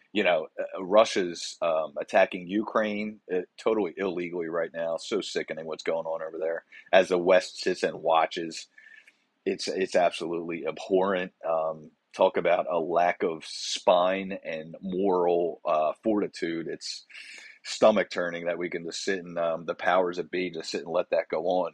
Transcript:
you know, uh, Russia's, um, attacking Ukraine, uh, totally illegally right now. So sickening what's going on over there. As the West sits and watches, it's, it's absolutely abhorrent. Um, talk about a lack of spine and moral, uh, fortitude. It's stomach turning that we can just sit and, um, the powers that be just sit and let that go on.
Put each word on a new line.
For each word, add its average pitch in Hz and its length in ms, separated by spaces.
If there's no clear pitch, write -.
you 101 120
know, 87 240
uh, 92 240
Russia's, 95 800
um, 80 380
attacking 95 480
Ukraine, 107 720
uh, 90 80
totally 104 380
illegally 87 500
right 82 260
now. 82 240
So 98 240
sickening 80 440
what's 80 180
going 82 220
on 80 160
over 80 180
there. 82 240
As 90 180
the 90 80
West 92 440
sits 90 220
and 82 180
watches, 82 640
it's, 95 220
it's 92 280
absolutely 85 720
abhorrent. 92 640
Um, 80 440
talk 95 220
about 87 340
a 85 80
lack 85 420
of 82 240
spine 95 1000
and 80 380
moral, 90 840
uh, 78 280
fortitude. 85 640
It's - 380
stomach 107 460
turning 85 360
that 85 120
we 87 120
can 85 160
just 80 180
sit 98 160
and, 85 180
um, 82 280
the 87 100
powers 90 420
that 80 140
be 92 180
just 80 220
sit 92 100
and 82 100
let 87 200
that 82 180
go 82 160
on. 90 280